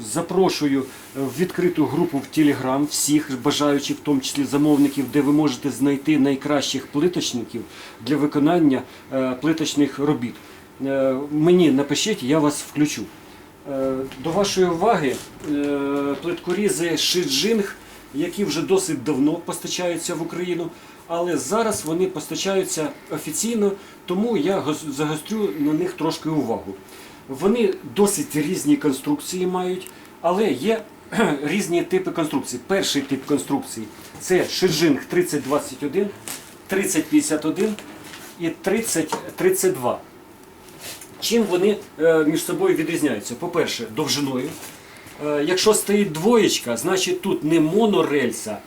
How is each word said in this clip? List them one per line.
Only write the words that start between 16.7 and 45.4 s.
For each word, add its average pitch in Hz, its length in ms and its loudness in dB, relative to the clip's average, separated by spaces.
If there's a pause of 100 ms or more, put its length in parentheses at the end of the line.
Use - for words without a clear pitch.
Шиджинг, 180 800 0 (380)
які 175 300 -2
вже - 180 -2
досить 147 420 0
давно 143 280 2
постачаються 170 840 -4
в 156 80 -6
Україну, 170 480 -4 (360)
але 170 320 0
зараз 214 460 -2
вони 170 220 0
постачаються 160 840 -2 (220)
офіційно, 202 640 0 (340)
тому 208 300 0
я 175 240 2
гос-, 147 300 -4
загострю 156 580 -2 (100)
на 151 140 2
них 180 200 0
трошки 156 360 -4
увагу. 113 460 -2 (540)
Вони 190 460 2 (220)
досить 185 400 2
різні 147 400 2
конструкції 147 680 -2
мають, 185 440 -2 (300)
але 185 300 2
є 196 320 0 (280)
<clears throat> 196 120 2 (200)
різні 170 400 0
типи 185 280 -2
конструкцій. 151 560 -4
Перший 147 360 0
тип 135 240 -4
конструкції — 131 600 -2 (340)
це 180 240 2
Шиджинг 160 600 2
тридцять 170 380 0
двадцять 135 400 -2
один, 165 260 0 (580)
тридцять 190 380 -2
п'ятдесят 151 400 2
один 185 300 0 (680)
і 170 80 -2
тридцять 165 680 -2 (200)
тридцять 185 360 2
два. 131 260 -2 (1200)
Чим 226 220 2
вони, 185 340 2 (240)
е, 160 240 6
між 156 200 2
собою 175 320 2
відрізняються? 147 580 -2
По-перше, 165 520 -2 (100)
довжиною. 139 520 -2 (800)
Е, 147 180 0